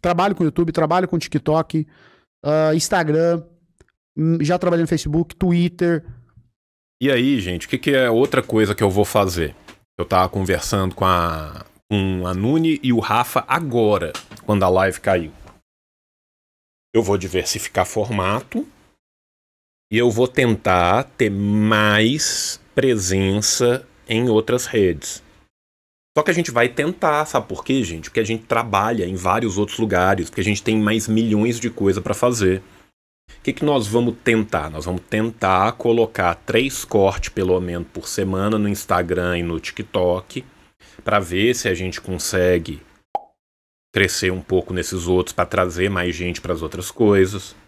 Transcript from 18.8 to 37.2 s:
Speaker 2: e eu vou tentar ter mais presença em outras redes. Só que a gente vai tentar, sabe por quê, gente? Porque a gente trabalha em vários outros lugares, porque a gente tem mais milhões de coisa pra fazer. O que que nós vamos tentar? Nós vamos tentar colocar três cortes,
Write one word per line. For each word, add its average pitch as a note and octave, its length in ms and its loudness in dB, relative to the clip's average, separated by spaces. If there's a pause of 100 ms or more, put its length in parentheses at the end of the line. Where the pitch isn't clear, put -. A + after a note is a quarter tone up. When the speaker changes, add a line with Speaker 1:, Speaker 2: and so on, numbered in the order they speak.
Speaker 2:
e G#2 80 0
eu A#2+ 120 4
vou A#2+ 180 2
tentar G2+ 760 2 (120)
ter G#2+ 140 0
mais G#2+ 1300 2 (160)
presença G#2+ 1120 0 (200)
em A#2 220 0
outras A2+ 380 0
redes. F#2 560 -2 (960)
Só D3+ 60 2
que F3+ 80 0
a F#3 40 2
gente F3 160 -2
vai A#2+ 180 2
tentar, D3+ 560 -2
sabe B2+ 240 -4
por - 160 -10
quê, C3 180 0
gente? E2 280 -8
Porque A2+ 100 -2
a A2+ 40 0
gente A2+ 200 -6
trabalha A2 640 -2
em F#2+ 80 -4
vários F#2+ 420 -2
outros G2+ 220 -4
lugares, G2 500 2
porque - 140 -6
a - 20 -2
gente G#2 180 -2
tem A2 160 0
mais G#2+ 300 0
milhões A2+ 500 0
de A#2+ 120 -4
coisa G2 320 0
pra G#2 100 -6
fazer. G2+ 500 0 (680)
O - 120 -20
que C3+ 120 -4
que - 100 -6
nós C#3 220 2
vamos A#2 360 0
tentar? G#2+ 480 0
Nós D#2 140 -10
vamos F2+ 240 -4
tentar G#2+ 680 0
colocar A2+ 560 0 (100)
três - 400 -2
cortes, F#2+ 460 0